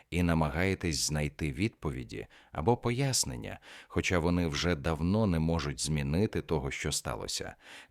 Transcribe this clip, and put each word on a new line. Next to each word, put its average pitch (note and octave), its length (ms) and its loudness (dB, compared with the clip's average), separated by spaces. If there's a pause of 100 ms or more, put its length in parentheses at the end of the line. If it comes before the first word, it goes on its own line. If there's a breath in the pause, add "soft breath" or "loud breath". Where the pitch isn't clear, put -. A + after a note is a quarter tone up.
і F2 140 2
намагаєтесь E2 840 2
знайти D2+ 440 -2
відповіді C2 760 -4 (240 loud breath)
або A#2 260 2
пояснення, A#2+ 800 -2 (280 loud breath)
хоча - 320 2
вони F2 280 4
вже D#2 280 0
давно E2 500 2
не E2+ 140 4
можуть D#2+ 420 0
змінити D2+ 600 0
того, C#2+ 300 -2
що - 200 -4
сталося? - 640 -6 (360 loud breath)